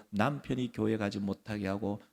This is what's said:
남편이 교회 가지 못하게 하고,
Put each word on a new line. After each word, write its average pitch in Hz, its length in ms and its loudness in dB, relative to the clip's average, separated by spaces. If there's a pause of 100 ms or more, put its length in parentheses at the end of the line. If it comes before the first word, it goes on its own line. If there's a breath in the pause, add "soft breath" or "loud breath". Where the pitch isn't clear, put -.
남편이 127 640 0
교회 110 260 2
가지 101 220 0
못하게 101 480 -4
하고, 101 340 -2 (120)